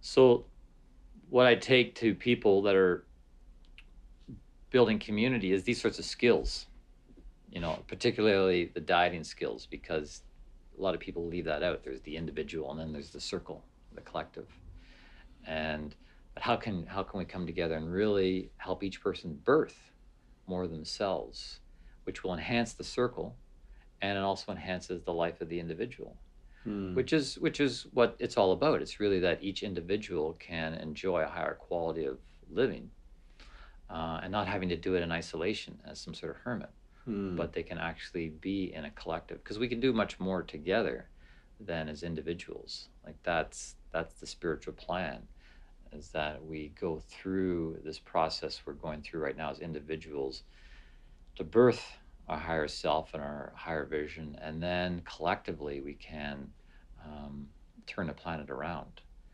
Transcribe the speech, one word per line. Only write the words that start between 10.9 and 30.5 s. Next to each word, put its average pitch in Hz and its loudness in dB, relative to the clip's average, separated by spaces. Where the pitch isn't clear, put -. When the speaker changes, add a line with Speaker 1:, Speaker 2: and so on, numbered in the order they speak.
Speaker 1:
of 82 -4
people 85 -6
leave 85 -4
that 76 -2
out. 87 0
There's 65 -8
the 76 -10
individual 76 -6
and 78 -8
then 80 -6
there's 71 -10
the - -14
circle, 82 -8
the - -16
collective. - -10
And, 78 -4
but - -12
how 120 4
can, 95 -4
how 95 -4
can - -8
we 87 -2
come 90 -6
together 82 0
and 80 -4
really 95 2
help - -6
each 98 -6
person 90 -4
birth - 2
more 90 -2
themselves, 82 -4
which - -6
will 92 0
enhance 117 0
the - -10
circle, 123 0
and 98 0
it 95 0
also 98 0
enhances 90 -4
the 90 -2
life 85 0
of 82 -6
the 85 -4
individual, 85 -6
Speaker 2:
Hmm. 98 -4
Speaker 1:
which 92 2
is, 147 2
which 156 0
is 131 0
what 117 4
it's - -2
all 95 8
about. 127 4
It's - -10
really 98 4
that 87 2
each 98 -4
individual 87 -2
can 80 -6